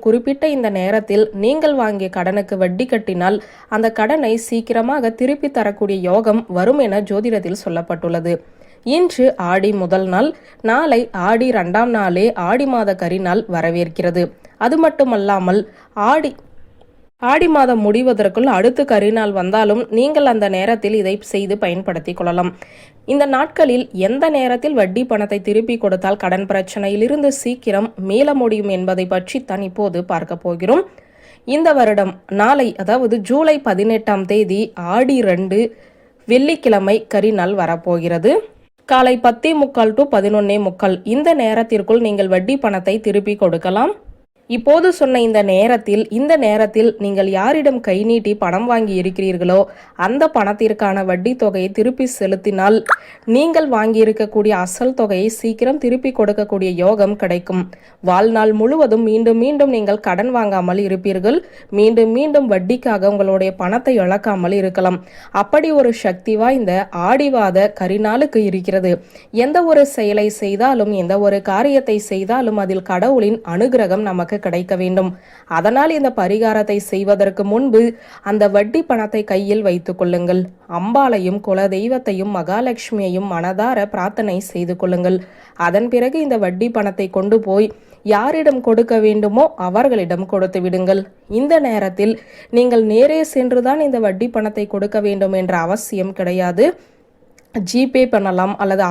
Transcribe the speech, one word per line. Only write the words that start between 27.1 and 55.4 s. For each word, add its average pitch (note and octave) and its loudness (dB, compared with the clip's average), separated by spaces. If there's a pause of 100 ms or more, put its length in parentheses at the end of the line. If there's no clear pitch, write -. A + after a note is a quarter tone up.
சீக்கிரம் A3+ -2 (220)
மீள C#4+ 2
முடியும் G#3+ 0
என்பதை F#3 -2
பற்றி F#3 -4 (100)
தான் G3 -6
இப்போது F#3 -4 (120)
பார்க்க E3+ -6
போகிறோம். F#3 0 (720)
இந்த D#4+ 4
வருடம் G3+ 2 (300)
நாளை, B3+ 2 (160)
அதாவது A#3 0 (120)
ஜூலை D4+ 4 (140)
பதினெட்டாம் G#3 0 (100)
தேதி G3+ 0 (340)
ஆடி C4 2 (140)
ரெண்டு F#3+ 0 (760)
வெள்ளிக்கிழமை A3+ 2 (200)
கரிநாள் G3+ 0
வரப்போகிறது. E3+ 0 (580)
காலை B3+ 4 (120)
பத்தே A#3+ 2 (100)
முக்கால் A#3+ 2
to C#4 4 (100)
பதினொன்னே G3+ 2 (100)
முக்கால் F#3 -2 (180)
இந்த D4+ 2
நேரத்திற்குள் A3+ 0
நீங்கள் G3 0
வட்டி F#3+ 0 (100)
பணத்தை G3 -2
திருப்பி G3+ -2
கொடுக்கலாம். F#3 0 (640)
இப்போது D#4 4 (100)
சொன்ன C4 2
இந்த A3 2
நேரத்தில், G#3+ 2 (160)
இந்த D4 2
நேரத்தில் G#3+ 2 (160)
நீங்கள் G3 0 (100)
யாரிடம் C4 2
கை F#3+ 0 (140)
நீட்டி A3 0 (100)
பணம் G3 -2
வாங்கி A3 0
இருக்கிறீர்களோ F#3 0 (460)
அந்த B3+ 0 (140)
பணத்திற்கான G#3 0
வட்டி F#3 -2 (100)
தொகையை F#3+ 0 (100)
திருப்பி B3+ 0
செலுத்தினால் G3 0 (580)
நீங்கள் D#4 2
வாங்கியிருக்கக்கூடிய G#3+ 2 (140)
அசல் B3 -2
தொகையை G3+ 0 (140)